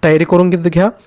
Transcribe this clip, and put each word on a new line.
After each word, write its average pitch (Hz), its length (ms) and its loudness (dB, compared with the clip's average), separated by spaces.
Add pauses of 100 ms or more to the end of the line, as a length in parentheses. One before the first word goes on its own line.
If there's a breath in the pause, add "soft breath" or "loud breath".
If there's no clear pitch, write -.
तयारी 156 200 2
करून 180 260 0
घेत 175 100 -2
घ्या. 170 300 0 (180)